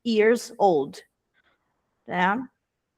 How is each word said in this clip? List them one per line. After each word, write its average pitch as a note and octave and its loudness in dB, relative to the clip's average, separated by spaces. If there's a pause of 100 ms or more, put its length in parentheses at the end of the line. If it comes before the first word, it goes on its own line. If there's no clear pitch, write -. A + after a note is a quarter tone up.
years A3+ 0
old. D#3 0 (1040)
Tá? G3 -2 (500)